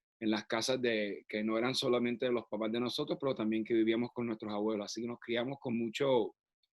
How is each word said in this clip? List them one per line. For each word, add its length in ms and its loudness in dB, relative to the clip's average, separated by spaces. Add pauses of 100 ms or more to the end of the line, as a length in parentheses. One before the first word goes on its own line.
(200)
en 120 0
las 140 0
casas 360 0
de, 460 0
que 160 -4
no 140 2
eran 180 2
solamente 500 2
de 60 0
los 180 0
papás 220 -2
de 80 0
nosotros, 400 -2
pero 160 0
también 280 0
que 100 -2
vivíamos 400 4
con 140 -4
nuestros 260 -4
abuelos. 320 -2
Así 160 -8
que 60 -6
nos 120 -8
criamos 400 -4
con 180 -4
mucho, 580 2 (440)